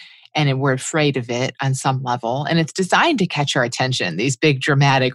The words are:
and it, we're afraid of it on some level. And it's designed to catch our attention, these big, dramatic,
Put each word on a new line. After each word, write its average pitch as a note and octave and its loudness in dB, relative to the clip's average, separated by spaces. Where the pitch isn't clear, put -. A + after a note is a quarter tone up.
and D3+ 2
it, C3 0
we're C3+ 0
afraid C#3+ 0
of A#2+ -4
it B2 -2
on C3+ 0
some C3 -2
level. B2 -2
And E3 2
it's E3 -2
designed G#3 2
to F#3 2
catch - -2
our C3+ 2
attention, A#2+ -2
these C3 0
big, D3 0
dramatic, C3+ 2